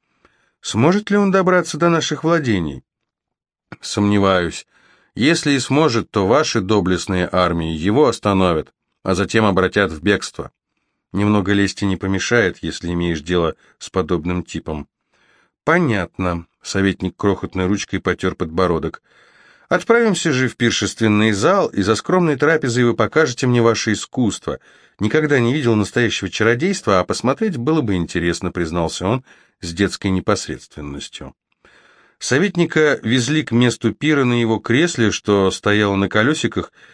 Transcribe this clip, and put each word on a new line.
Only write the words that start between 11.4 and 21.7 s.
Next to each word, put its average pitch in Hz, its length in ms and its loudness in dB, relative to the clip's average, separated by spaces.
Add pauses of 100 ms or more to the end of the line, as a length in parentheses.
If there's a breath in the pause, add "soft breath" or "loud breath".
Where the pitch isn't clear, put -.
лести 101 320 0
не 95 120 0
помешает, 98 640 -2
если 85 300 -6
имеешь 85 300 -2
дело 82 340 -2 (220 soft breath)
с - 120 -16
подобным 87 540 -2
типом». 78 440 -10 (760)
«Понятно», — 95 840 0 (160)
советник 95 540 -4
крохотной 92 520 -2
ручкой 95 320 -2
потёр 90 360 -2
подбородок. 85 680 -2 (680 soft breath)
«Отправимся 202 600 2
же 127 160 2
в - 100 -8
пиршественный 107 720 2
зал, 147 360 2
и 98 160 -2